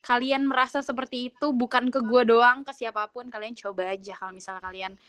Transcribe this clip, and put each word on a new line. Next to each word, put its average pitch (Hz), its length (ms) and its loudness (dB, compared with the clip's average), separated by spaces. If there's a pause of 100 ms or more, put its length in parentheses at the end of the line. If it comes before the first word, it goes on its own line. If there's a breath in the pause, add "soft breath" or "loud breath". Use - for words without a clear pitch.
kalian 262 440 0
merasa 262 360 0
seperti 254 520 -6
itu, 302 180 -2
bukan 247 380 0
ke 262 100 -2
gue 247 280 4
doang, 240 340 6
ke 269 140 -12
siapapun, 226 520 -8
kalian 226 280 -12
coba 185 340 -6
aja 190 240 -8
kalau 185 180 -12
misalnya 185 300 -14
kalian, 190 320 -10 (160 loud breath)